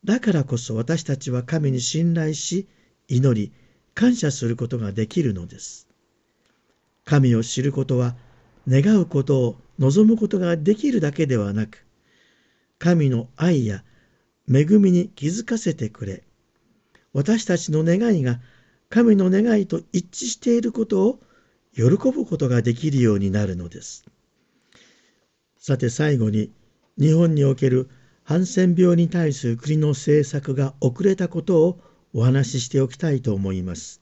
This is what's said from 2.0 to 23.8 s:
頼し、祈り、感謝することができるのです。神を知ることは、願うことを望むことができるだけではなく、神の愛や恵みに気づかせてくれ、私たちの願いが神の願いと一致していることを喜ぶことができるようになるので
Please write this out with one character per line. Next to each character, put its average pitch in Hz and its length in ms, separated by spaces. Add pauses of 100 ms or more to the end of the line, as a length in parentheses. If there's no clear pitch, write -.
頼 156 200
し、 180 340 (400)
祈 123 340
り、 98 100 (420)
感 247 220
謝 151 160
す 123 140
る 117 100
こ 117 120
と 120 120
が 104 120
で 107 160
き 175 140
る 123 120
の 87 120
で - 140
す。 - 280 (1160)
神 135 320
を 113 80
知 123 180
る 139 100
こ 139 140
と 131 120
は、 123 180 (520)
願 147 320
う 170 60
こ 139 180
と 135 180
を 117 160 (200)
望 170 320
む 226 80
こ 220 100
と 208 120
が 170 180
で 160 180
き 277 160
る 233 80
だ 147 120
け 151 160
で 131 100
は 101 160
な 107 140
く、 - 180 (920)
神 165 300
の 120 260
愛 156 320
や 98 160 (680)
恵 139 140 (140)
み 196 120
に 180 180
気 - 180
づ 208 180
か 233 120
せ 127 160
て 107 160
く - 160
れ、 95 180 (920)
私 214 320
た - 120
ち 262 140
の 156 120
願 190 340
い 139 60
が 123 180 (480)
神 226 260
の 185 140
願 214 300
い 196 80
と 165 140 (100)
一 - 340
致 - 20
し 226 120
て 233 180
い 240 40
る 233 100
こ 220 140
と 190 220
を 262 120 (540)
喜 117 100
ぶ 254 420
こ 160 120
と 143 100
が 120 140
で 117 120
き 156 160
る 139 120
よ 110 140
う 98 40
に 98 120
な 104 140
る 92 100
の 87 140
で - 120